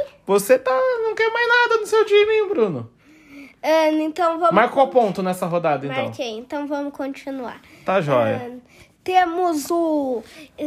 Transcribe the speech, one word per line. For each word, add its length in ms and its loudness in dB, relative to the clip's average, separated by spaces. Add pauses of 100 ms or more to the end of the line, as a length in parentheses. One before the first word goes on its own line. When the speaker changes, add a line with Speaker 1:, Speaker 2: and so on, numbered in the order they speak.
(260)
Speaker 1:
Você 340 4
tá, 180 -2 (260)
não 120 -4
quer 160 0
mais 160 0
nada 340 4
no 60 -8
seu 160 4
time, 300 4
hein, 160 0
Bruno? 400 -2 (760)
Speaker 2:
Ah, 280 2
então 480 -2
vamos 140 2
Speaker 1:
Marcou 340 4
Speaker 2:
con- 40 -6 (100)
Speaker 1:
ponto 220 -2
nessa 220 -2
rodada, 420 -2
então? 180 -4
Speaker 2:
Marquei, 260 -8
então 360 -10
vamos 260 -6
continuar. 680 -10 (240)
Speaker 1:
Tá 160 0
joia. 520 0
Speaker 2:
Ah, 240 -20 (260)
temos 680 0
o, 500 -2 (460)